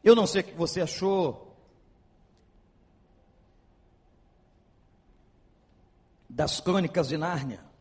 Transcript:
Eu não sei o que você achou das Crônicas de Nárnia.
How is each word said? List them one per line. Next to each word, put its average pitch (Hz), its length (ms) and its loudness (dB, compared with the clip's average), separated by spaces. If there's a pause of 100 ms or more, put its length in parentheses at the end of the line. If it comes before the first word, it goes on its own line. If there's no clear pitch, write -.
Eu 220 120 10
não 208 120 2
sei 196 140 0
o - 20 -4
que - 100 -12
você 165 260 -2
achou 185 760 -2 (4000)
das 143 300 -4
Crônicas 180 480 0
de 151 100 -6
Nárnia. 147 440 -6 (200)